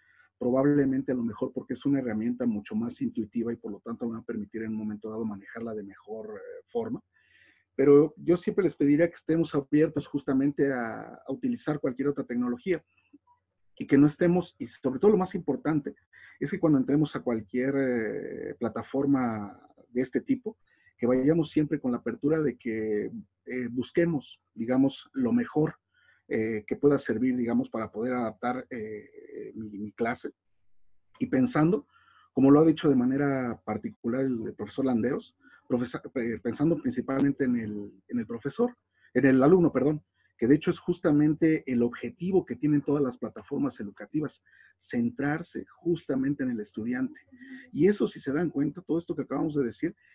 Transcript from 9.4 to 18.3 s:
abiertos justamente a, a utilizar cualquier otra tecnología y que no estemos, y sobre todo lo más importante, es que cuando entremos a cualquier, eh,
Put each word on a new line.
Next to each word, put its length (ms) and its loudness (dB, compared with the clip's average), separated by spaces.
abiertos 540 2
justamente 640 0
a, 540 -8
a 40 -6
utilizar 480 -4
cualquier 280 -2
otra 160 -2
tecnología 600 -2
y 80 -10
que 140 6
no 80 10
estemos, 500 0
y 80 -12
sobre 340 -6
todo 120 6
lo 60 6
más 180 -2
importante, 580 -4
es 100 -4
que 100 -4
cuando 200 4
entremos 360 2
a 40 -6
cualquier, 580 -2
eh, 800 -4